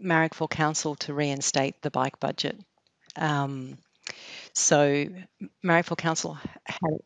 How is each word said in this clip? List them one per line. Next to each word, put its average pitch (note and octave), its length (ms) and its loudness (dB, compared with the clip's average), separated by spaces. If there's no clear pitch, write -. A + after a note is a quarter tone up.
Marrickville E3 460 2
Council D#3 460 0
to - 180 -8
reinstate C#3+ 680 0
the D3 100 -4
bike C3 300 0
budget. - 400 -4
Um, C#3 640 -2
so C#3+ 540 4
Marrickville E3+ 320 2
Council D#3+ 400 -2
had, - 400 -2